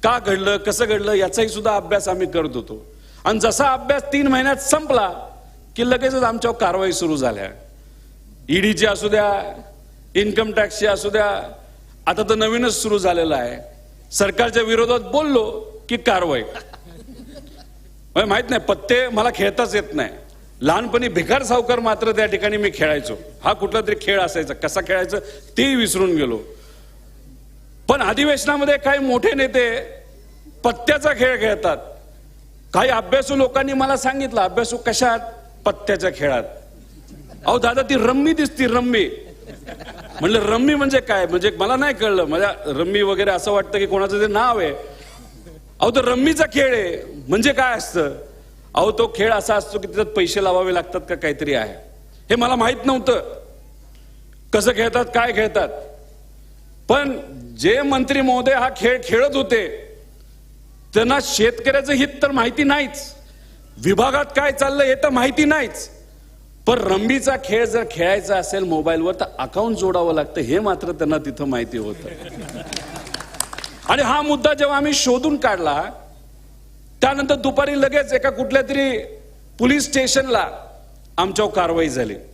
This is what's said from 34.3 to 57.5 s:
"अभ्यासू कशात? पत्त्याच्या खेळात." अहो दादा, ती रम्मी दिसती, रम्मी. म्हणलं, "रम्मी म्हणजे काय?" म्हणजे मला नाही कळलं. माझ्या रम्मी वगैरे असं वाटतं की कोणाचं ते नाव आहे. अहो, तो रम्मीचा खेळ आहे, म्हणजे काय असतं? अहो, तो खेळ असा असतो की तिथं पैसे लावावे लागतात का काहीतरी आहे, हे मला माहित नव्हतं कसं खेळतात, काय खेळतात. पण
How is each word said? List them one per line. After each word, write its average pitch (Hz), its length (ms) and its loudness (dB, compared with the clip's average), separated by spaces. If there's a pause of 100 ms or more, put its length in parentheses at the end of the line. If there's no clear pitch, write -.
"अभ्यासू 226 360 0
कशात? 233 420 0 (460)
पत्त्याच्या 196 500 0
खेळात." 135 280 0 (1040)
अहो 233 120 2
दादा, 240 240 2
ती 269 140 0
रम्मी 262 380 4
दिसती, 277 340 0
रम्मी. 233 420 2 (1120)
म्हणलं, 214 200 2
"रम्मी 233 360 2
म्हणजे 269 240 2
काय?" 202 260 0
म्हणजे 180 320 0
मला 208 180 0
नाही 277 180 0
कळलं. 196 320 0
माझ्या 180 280 0 (120)
रम्मी 175 360 0
वगैरे 196 300 2
असं 185 200 -2
वाटतं 196 280 0
की 196 60 0
कोणाचं 196 360 0
ते 214 60 2
नाव 226 320 2
आहे. 156 140 -2 (1040)
अहो, 226 120 4
तो 254 100 2
रम्मीचा 269 520 2
खेळ 269 220 4
आहे, 175 520 -6
म्हणजे 220 260 4
काय 254 240 0
असतं? 156 340 -2 (640)
अहो, 202 160 4
तो 220 240 0
खेळ 214 180 2
असा 208 220 0
असतो 202 240 -4
की 190 80 -10
तिथं 190 160 -2
पैसे 196 400 0
लावावे 185 300 2
लागतात 175 360 -4
का 175 60 -2
काहीतरी 147 380 -4
आहे, 107 200 -2 (560)
हे - 60 4
मला 240 200 2
माहित 247 300 0
नव्हतं 254 500 0 (1160)
कसं 208 180 4
खेळतात, 233 340 0
काय 240 260 0
खेळतात. 214 380 0 (1200)
पण 269 300 2 (400)